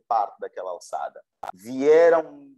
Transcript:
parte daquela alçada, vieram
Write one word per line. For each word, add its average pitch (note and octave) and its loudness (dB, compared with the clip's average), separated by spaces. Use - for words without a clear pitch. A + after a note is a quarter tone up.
parte A2 -6
daquela F#2 -14
alçada, - -14
vieram C#3+ 0